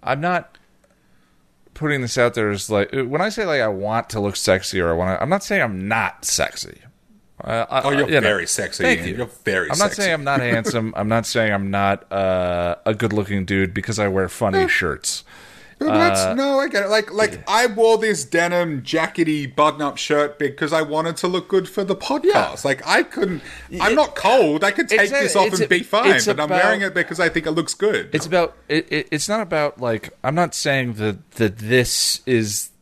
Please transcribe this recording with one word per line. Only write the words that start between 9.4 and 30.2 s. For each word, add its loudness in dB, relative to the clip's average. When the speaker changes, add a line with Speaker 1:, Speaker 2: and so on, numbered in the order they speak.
Speaker 2:
very 0
Speaker 1:
I'm -2
not 2
Speaker 2:
sexy. -4
Speaker 1:
saying 2
I'm -4
not 0
Speaker 2:
<laughs> 0
Speaker 1:
handsome. -2
I'm -2
not 0
saying 0
I'm -2
not, 0
uh, 0
a 0
good-looking -2
dude 0
because -4
I 2
wear 0
funny 0
Speaker 2:
Eh. 2
Speaker 1:
shirts. -2
Speaker 2:
But -4
that's, 4
Speaker 1:
Uh, 2
Speaker 2:
no, 0
I -2
get -2
it. -4
Like, 0
like, 0
Speaker 1:
yeah. -16
Speaker 2:
I 2
wore 4
this 0
denim 0
jackety -2
button-up 2
shirt 0
because -2
I 2
wanted -2
to -2
look -2
good 0
for -4
the -2
podcast. -4
Speaker 1:
Yeah. 2
Speaker 2:
Like, -2
I 4
couldn't, -4
Speaker 1:
Y-, -6
Speaker 2:
I'm 2
Speaker 1:
it, 2
Speaker 2:
not 2
cold. 4
I 2
could -2
take 4
Speaker 1:
Exactly. 2
Speaker 2:
this 0
off 6
Speaker 1:
It's -2
Speaker 2:
and 2
Speaker 1:
a, -6
Speaker 2:
be 4
fine, 2
Speaker 1:
it's 4
Speaker 2:
but 0
I'm 0
Speaker 1:
about, 2
Speaker 2:
wearing 2
it -4
because -2
I 4
think -2
it -2
looks -2
good. 0
Speaker 1:
it's -2
about, 0
it, -2
it, -4
it's -4
not -2
about, -2
like, -4